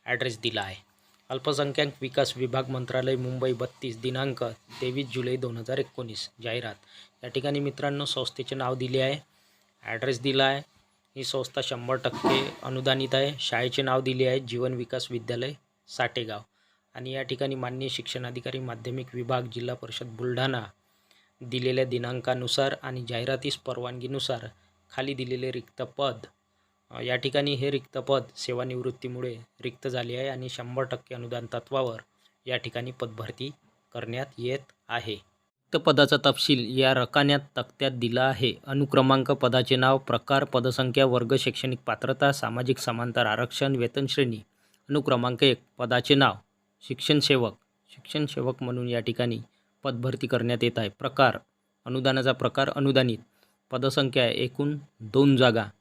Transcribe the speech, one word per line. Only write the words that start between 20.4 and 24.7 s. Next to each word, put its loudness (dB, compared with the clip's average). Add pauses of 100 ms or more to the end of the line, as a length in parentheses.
दिलेल्या 0
दिनांकानुसार -2
आणि -8
जाहिरातीस -2
परवानगीनुसार -6 (460)